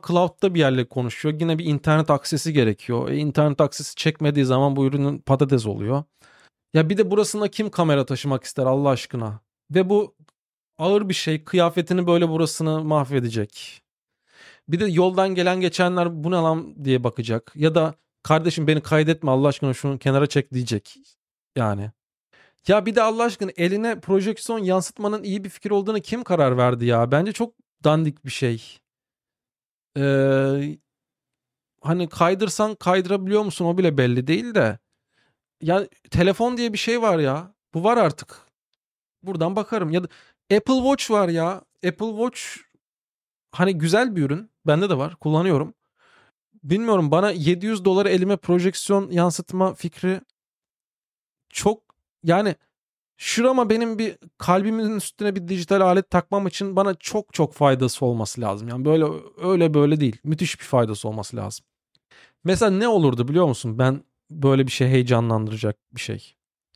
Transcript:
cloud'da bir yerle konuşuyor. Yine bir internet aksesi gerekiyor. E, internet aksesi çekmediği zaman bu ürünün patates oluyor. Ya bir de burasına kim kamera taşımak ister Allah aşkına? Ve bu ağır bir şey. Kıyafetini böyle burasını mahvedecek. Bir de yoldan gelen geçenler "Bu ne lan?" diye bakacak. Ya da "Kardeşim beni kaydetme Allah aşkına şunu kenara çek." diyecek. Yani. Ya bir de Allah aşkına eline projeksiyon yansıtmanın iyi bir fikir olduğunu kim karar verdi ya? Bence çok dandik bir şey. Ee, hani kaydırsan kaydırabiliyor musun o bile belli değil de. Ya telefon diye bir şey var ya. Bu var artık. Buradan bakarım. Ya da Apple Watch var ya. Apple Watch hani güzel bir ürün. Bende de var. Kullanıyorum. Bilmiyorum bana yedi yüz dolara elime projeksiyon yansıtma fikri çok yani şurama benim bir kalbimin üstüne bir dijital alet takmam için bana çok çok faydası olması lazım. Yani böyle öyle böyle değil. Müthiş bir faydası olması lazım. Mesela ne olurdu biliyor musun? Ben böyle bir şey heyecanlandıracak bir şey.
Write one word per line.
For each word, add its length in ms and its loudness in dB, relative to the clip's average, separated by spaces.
cloud'da 460 0
bir 60 2
yerle 300 2
konuşuyor. 500 -4
Yine 180 0
bir 80 -6
internet 440 2
aksesi 440 -2
gerekiyor. 560 0
E, 80 -2
internet 440 2
aksesi 340 -4
çekmediği 500 0
zaman 300 2
bu 100 2
ürünün 340 -2
patates 460 2
oluyor. 380 -4
Ya 160 2
bir 80 -4
de 140 2
burasına 360 0
kim 220 -4
kamera 360 0
taşımak 380 -4
ister 220 -4
Allah 240 0
aşkına? 500 -4
Ve 180 2
bu 260 0
ağır 320 0
bir 40 0
şey. 300 -4
Kıyafetini 640 0
böyle 220 4
burasını 540 -2
mahvedecek. 960 -2
Bir 120 -2
de 60 0
yoldan 500 2
gelen 260 0
geçenler 640 0
"Bu 80 -2
ne 40 0
lan?" 500 -2
diye 180 2
bakacak. 520 -4
Ya 200 2
da 200 0
"Kardeşim 440 0
beni 140 2
kaydetme 500 0
Allah 160 2
aşkına 260 -2
şunu 260 -6
kenara 280 2
çek." 260 -2
diyecek. 440 -6
Yani. 360 -4
Ya 180 4
bir 100 -2
de 60 4
Allah 220 0
aşkına 340 -4
eline 420 -2
projeksiyon 600 -2
yansıtmanın 640 -2
iyi 200 -6
bir 60 -12
fikir 220 -10
olduğunu 300 0
kim 220 -6
karar 340 2
verdi 280 2
ya? 260 2
Bence 200 2
çok 220 -6
dandik 420 0
bir 60 -10
şey. 480 -4
Ee, 800 0
hani 280 -2
kaydırsan 640 0
kaydırabiliyor 680 0
musun 220 -4
o 120 0
bile 200 2
belli 300 2
değil 280 -2
de. 240 0
Ya 260 0
telefon 460 2
diye 160 -2
bir 40 -6
şey 240 -2
var 180 2
ya. 340 -2
Bu 100 -4
var 140 4
artık. 420 -2
Buradan 320 -4
bakarım. 360 -4
Ya 120 -2
da 40 -10
Apple 200 2
Watch 360 0
var 180 2
ya. 320 -2
Apple 220 -4
Watch 320 -4
hani 260 0
güzel 380 2
bir 60 0
ürün. 300 -4
Bende 220 2
de 80 2
var. 180 -4
Kullanıyorum. 580 0
Bilmiyorum 480 2
bana 200 2
yedi 340 0
yüz 200 -2
dolara 240 2
elime 280 0
projeksiyon 760 0
yansıtma 640 -2
fikri 480 -6
çok 340 -2
yani 320 2
şurama 520 0
benim 300 -2
bir 180 -4
kalbimin 580 0
üstüne 400 -4
bir 120 -8
dijital 340 0
alet 280 2
takmam 380 0
için 280 -6
bana 180 0
çok 400 -8
çok 200 -2
faydası 520 2
olması 360 -4
lazım. 260 -4
Yani 180 -6
böyle 200 4
öyle 360 2
böyle 260 4
değil. 240 0
Müthiş 360 -4
bir 60 -20
faydası 420 0
olması 300 -10
lazım. 280 -10
Mesela 280 2
ne 160 2
olurdu 400 2
biliyor 200 2
musun? 320 -4
Ben 240 2
böyle 360 2
bir 40 -8
şey 160 0
heyecanlandıracak 920 0
bir 60 -12
şey. 340 -12